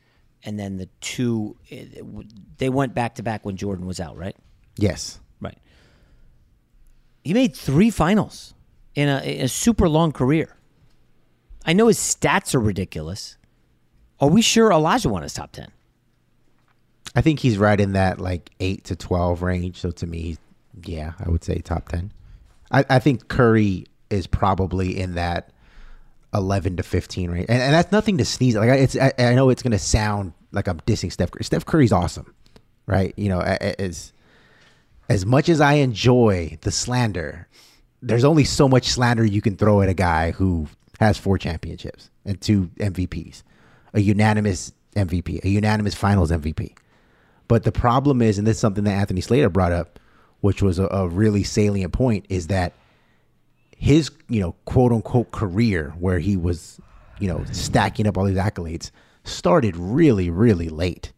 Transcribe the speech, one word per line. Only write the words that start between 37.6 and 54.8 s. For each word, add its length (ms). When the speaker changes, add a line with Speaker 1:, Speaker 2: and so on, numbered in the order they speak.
Speaker 2:
there's 200
only 200
so 260
much 180
slander 380
you 160
can 160
throw 240
at 80
a 60
guy 340
who 380
has 180
four 220
championships 720
and 160
two 300
M 140
V 140
Ps, 360
a 40
unanimous 760
M 120
V 160
P, 200
a 40
unanimous 480
Finals 360
M 100
V 120
P. 220
But 160
the 80
problem 500
is, 160
and 80
this 120
is 40
something 220
that 80
Anthony 300
Slater 280
brought 220
up, 260
which 200
was 160
a, 140
a 160
really 340
salient 520
point, 360
is 180
that 260
his, 360
you 120
know, 160
quote 260